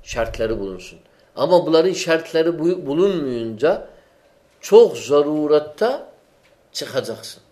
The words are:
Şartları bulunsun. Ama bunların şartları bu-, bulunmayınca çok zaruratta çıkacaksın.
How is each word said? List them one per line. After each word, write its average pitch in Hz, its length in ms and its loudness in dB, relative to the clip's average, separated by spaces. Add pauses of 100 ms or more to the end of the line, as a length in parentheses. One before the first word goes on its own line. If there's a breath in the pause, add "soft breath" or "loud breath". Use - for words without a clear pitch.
Şartları 113 580 -6
bulunsun. 92 380 -12 (380 soft breath)
Ama 160 300 2
bunların 165 260 2
şartları 165 640 -2
bu-, 156 280 -2
bulunmayınca 139 1000 -2 (720 soft breath)
çok 202 360 6
zaruratta 151 1120 0 (640)
çıkacaksın. 117 800 -10